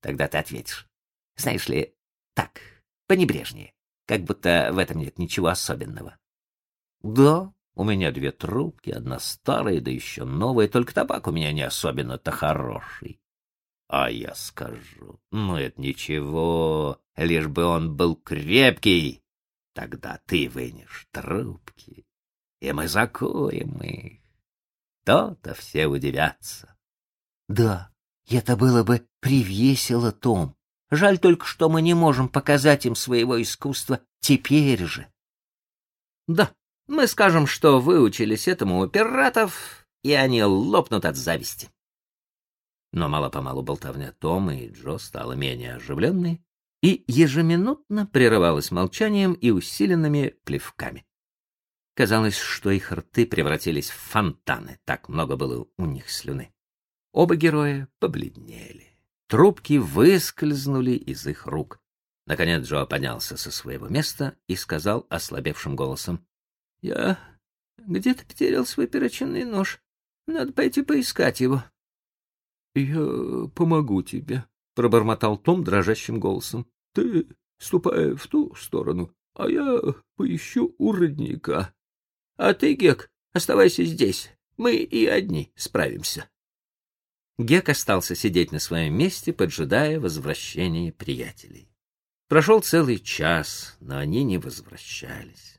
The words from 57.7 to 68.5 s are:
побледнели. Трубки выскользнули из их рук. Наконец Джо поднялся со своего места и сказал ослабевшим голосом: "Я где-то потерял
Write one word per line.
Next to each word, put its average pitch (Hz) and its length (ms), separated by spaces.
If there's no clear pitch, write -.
побледнели. - 920
Трубки 147 460
выскользнули 135 1120
из - 340
их 73 200
рук. - 340
Наконец 80 400
Джо 71 180
поднялся 67 540
со - 120
своего - 380
места 139 480
и 92 100
сказал 101 520
ослабевшим 73 680
голосом: 67 520
"Я - 360
где-то 214 480
потерял - 400